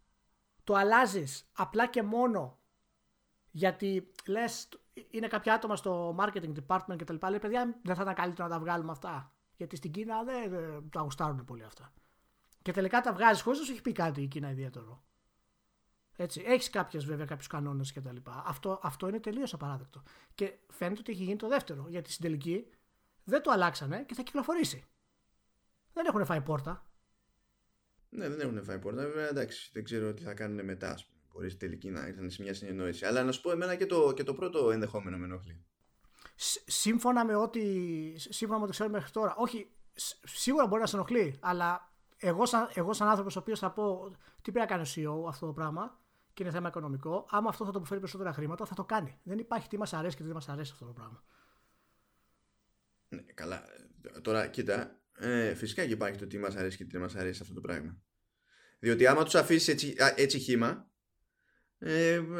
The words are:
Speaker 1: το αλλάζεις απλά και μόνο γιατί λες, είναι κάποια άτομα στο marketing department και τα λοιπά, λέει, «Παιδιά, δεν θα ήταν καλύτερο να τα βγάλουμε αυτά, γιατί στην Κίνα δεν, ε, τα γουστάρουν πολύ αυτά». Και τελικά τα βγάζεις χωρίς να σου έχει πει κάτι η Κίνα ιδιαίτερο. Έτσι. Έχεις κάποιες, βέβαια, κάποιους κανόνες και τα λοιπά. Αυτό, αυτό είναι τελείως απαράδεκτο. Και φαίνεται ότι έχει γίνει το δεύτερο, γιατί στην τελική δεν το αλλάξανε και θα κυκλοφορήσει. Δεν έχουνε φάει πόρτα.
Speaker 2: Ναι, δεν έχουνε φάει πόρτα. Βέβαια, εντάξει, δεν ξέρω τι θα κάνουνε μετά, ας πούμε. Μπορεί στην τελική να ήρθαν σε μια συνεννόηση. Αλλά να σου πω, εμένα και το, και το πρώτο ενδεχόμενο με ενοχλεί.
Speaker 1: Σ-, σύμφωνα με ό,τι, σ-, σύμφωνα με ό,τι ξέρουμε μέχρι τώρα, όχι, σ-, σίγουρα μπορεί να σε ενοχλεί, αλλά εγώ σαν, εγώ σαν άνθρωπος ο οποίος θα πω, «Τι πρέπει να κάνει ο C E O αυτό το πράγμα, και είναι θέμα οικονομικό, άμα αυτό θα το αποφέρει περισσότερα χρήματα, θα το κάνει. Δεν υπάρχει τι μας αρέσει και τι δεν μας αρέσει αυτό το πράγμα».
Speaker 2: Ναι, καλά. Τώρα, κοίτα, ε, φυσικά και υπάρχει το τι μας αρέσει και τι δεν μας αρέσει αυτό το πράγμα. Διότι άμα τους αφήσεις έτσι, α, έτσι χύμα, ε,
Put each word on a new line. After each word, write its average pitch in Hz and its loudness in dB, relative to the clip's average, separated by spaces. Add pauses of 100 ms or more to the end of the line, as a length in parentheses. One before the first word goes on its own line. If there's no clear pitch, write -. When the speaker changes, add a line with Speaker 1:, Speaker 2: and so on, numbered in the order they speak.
(640)
Speaker 1:
το 202 4
αλλάζεις 196 6
απλά 208 2
και 240 0
μόνο 208 2 (920)
γιατί 190 0 (140)
λες, 226 -2 (420)
είναι 220 -4
κάποια 220 4
άτομα 220 2
στο 175 0
marketing 196 0 (140)
department 180 0
και 160 -6
τα 165 -6
λοιπά, 165 -2
λέει, 208 2
«Παιδιά, 240 0
δεν 185 0
θα 175 -2
ήταν 196 0
καλύτερο 175 -2
να 170 -2
τα 165 -2
βγάλουμε 165 -2
αυτά, 151 -8 (220)
γιατί 180 -10
στην 151 -6
Κίνα 220 -2
δεν, 240 -4
ε, 160 -6 (100)
τα 170 -4
γουστάρουν 143 -2
πολύ 117 -14
αυτά». - -20 (720)
Και 185 -4
τελικά 190 4
τα 240 2
βγάζεις 208 6
χωρίς 269 2
να 311 -4
σου 262 -6
έχει 233 -10
πει 240 0
κάτι 151 0
η 139 -2
Κίνα 143 -4
ιδιαίτερο. 127 -10 (1120)
Έτσι. 175 -6
Έχεις 247 4
κάποιες, 170 -2
βέβαια, 151 -4
κάποιους 143 -8
κανόνες 139 -4
και 143 -12
τα 131 -10
λοιπά. 123 -12
Αυτό, 190 -4
αυτό 185 -4
είναι 214 -2
τελείως 233 -4
απαράδεκτο. 143 -8 (320)
Και 196 -2 (180)
φαίνεται 196 -4
ότι 226 -8
έχει 185 -4
γίνει 196 0
το 220 -4
δεύτερο, 160 0
γιατί 170 -6
στην - -8
τελική 165 0 (580)
δεν 277 2
το 302 2
αλλάξανε 175 2
και 262 -12
θα 254 -8
κυκλοφορήσει. 285 0 (1080)
Δεν 339 -2
έχουνε 214 2
φάει 156 0
πόρτα. 147 -4 (1200)
Speaker 2:
Ναι, 180 -6
δεν 151 -4
έχουνε 117 -2
φάει 101 -6
πόρτα. 104 -6
Βέβαια, 151 -2
εντάξει, - -4
δεν 110 -8
ξέρω 107 -2
τι 107 -14
θα 101 -8
κάνουνε 104 -6
μετά, 95 -6
ας - -10
πούμε. - -20 (140)
Μπορεί 90 -8
στην 90 -12
τελική 95 -8
να 78 -6
ήρθαν 92 -8
σε 95 -10
μια 98 -6
συνεννόηση. 92 -6
Αλλά 120 2
να 131 2
σου 131 -4
πω, 170 -2
εμένα 180 0
και 185 0
το, 156 6
και 135 -2
το 135 -2
πρώτο 156 2
ενδεχόμενο 104 0
με 87 -6
ενοχλεί. 87 -10 (720)
Speaker 1:
Σ-, - -4
σύμφωνα 233 4
με 214 2
ό,τι, 220 2 (580)
σ-, 180 -12
σύμφωνα 220 0
με 214 0
ό,τι 190 -2
ξέρουμε 214 0
μέχρι 175 -4
τώρα, 214 2
όχι, 226 -2 (240)
σ-, - -8
σίγουρα 269 4
μπορεί 208 4
να 220 2
σε 208 0
ενοχλεί, 190 2
αλλά 175 0 (240)
εγώ 180 4
σαν, 233 4
εγώ 185 2
σαν 208 2
άνθρωπος 202 4
ο - -2
οποίος 214 -2
θα 185 0
πω, 196 -2 (320)
«Τι - -6
πρέπει 240 4
να 226 2
κάνει 180 0
ο 143 -4
C - -6
E 156 -2
O 175 -2
αυτό 160 -6
το 156 -4
πράγμα, 160 -6 (320)
και - -6
είναι 180 -2
θέμα 175 -2
οικονομικό, 156 -4
άμα 208 4
αυτό 214 -2
θα 196 -4
το 196 -2
αποφέρει 196 -4
περισσότερα 190 -6
χρήματα, 151 -4
θα 190 -10
το 190 -6
κάνει. 208 -2
Δεν 190 -6
υπάρχει 226 -4
τι 208 -6
μας 208 -4
αρέσει 165 -2
και - -12
τι 156 -8
δεν 160 -6
μας 143 -10
αρέσει 143 -6
αυτό - -18
το 120 -12
πράγμα». 113 -16 (1800)
Speaker 2:
Ναι, - -10
καλά. - -10 (600)
Τώρα, 110 2
κοίτα, 98 -2 (180)
ε, 117 2
φυσικά 113 -2
και 117 0
υπάρχει 101 -2
το 101 -8
τι 101 -6
μας 101 -2
αρέσει 92 -2
και 95 -12
τι 85 -12
δεν 90 -6
μας 90 -4
αρέσει 92 -4
αυτό 90 -14
το 87 -10
πράγμα. 85 -6 (840)
Διότι 117 6
άμα 147 10
τους 156 0
αφήσεις 160 6
έτσι, 143 2
α, 135 8
έτσι 135 4
χύμα, 123 2 (920)
ε, 165 4 (180)